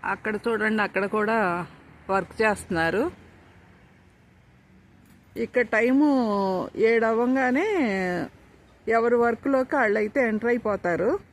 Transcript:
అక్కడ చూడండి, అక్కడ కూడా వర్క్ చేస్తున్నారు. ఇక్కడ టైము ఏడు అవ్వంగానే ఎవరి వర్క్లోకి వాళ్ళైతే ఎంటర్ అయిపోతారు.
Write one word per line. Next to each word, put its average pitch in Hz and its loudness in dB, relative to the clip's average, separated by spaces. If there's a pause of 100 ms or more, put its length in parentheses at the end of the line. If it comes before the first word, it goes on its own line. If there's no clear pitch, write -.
(120)
అక్కడ 214 -6 (120)
చూడండి, 214 0
అక్కడ 190 -2 (120)
కూడా 208 0 (440)
వర్క్ 190 -2
చేస్తున్నారు. 185 0 (2500)
ఇక్కడ 247 0 (120)
టైము 262 4 (840)
ఏడు 226 2
అవ్వంగానే 254 0 (1300)
ఎవరి 233 2
వర్క్లోకి 254 0
వాళ్ళైతే 214 0
ఎంటర్ 214 -2
అయిపోతారు. 196 -2 (220)